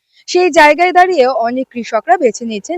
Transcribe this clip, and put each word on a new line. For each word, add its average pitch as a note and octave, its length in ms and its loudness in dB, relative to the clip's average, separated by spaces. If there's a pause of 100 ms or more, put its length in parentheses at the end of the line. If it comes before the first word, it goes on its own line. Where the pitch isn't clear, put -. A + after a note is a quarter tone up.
(280)
সেই F4+ 220 0
জায়গায় D4+ 420 2
দাঁড়িয়ে F4+ 340 2 (200)
অনেক B3+ 240 -6
কৃষকরা A#3+ 460 -4
বেছে B3 280 -2
নিয়েছেন A3 340 -8